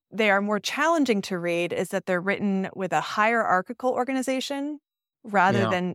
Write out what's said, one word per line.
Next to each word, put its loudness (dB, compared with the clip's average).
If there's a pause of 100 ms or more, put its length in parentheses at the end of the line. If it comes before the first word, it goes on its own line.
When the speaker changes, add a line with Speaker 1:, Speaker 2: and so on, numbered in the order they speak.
(100)
Speaker 1:
they 2
are 4
more 0
challenging 0
to -4
read -2
is -2
that -4
they're 0
written -2
with -6
a 2
hierarchical 0
organization -2 (460)
rather 4
Speaker 2:
Yeah. 2
Speaker 1:
than 0